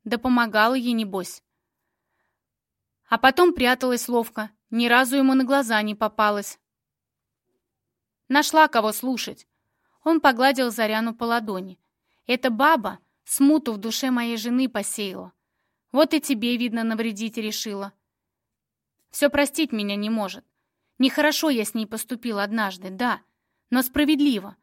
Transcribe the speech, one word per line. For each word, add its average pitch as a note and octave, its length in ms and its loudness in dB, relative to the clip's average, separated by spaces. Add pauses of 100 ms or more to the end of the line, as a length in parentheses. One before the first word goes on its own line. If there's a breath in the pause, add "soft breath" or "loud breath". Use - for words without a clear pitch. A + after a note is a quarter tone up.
да A3+ 140 -2
помогала A#3 560 2
ей, B3 180 0
небось. G3 500 -6 (1700)
А A#3 100 0
потом C#4 340 6
пряталась B3 560 0
ловко, A3+ 420 -4 (200)
ни A#3 160 0
разу B3 300 4
ему C4 180 4
на C4 100 2
глаза A#3 380 0
не G#3+ 120 -4
попалась. G#3 640 -2 (1700)
Нашла D4+ 400 4
кого G#3+ 240 0
слушать. A#3+ 560 -8 (560)
Он D#4+ 160 2
погладил B3+ 500 4
Заряну A3 440 -2
по A#3 100 -8
ладони. G#3 540 -4 (480)
Эта B3+ 240 0
баба A3+ 500 0 (240)
смуту C#4 480 2
в G#3 60 -8
душе A3+ 340 -4
моей A#3 240 -2
жены B3 320 -2
посеяла. G3 640 -8 (580)
Вот D#4 240 2
и D4+ 60 2
тебе, A#3+ 360 -2
видно, A3+ 280 -4
навредить A3+ 520 -4
решила. G#3+ 560 -8 (1160)
Всё - 180 0
простить C#4+ 440 -2
меня G3+ 240 -4
не G#3 120 -4
может. G#3 360 -6 (540)
Нехорошо D4 520 2
я A3+ 140 0
с - 100 -8
ней A3 120 -6
поступил A3+ 520 -8
однажды, G3 520 -4
да, A3 320 -4 (480)
но B3+ 120 2
справедливо. C4+ 800 0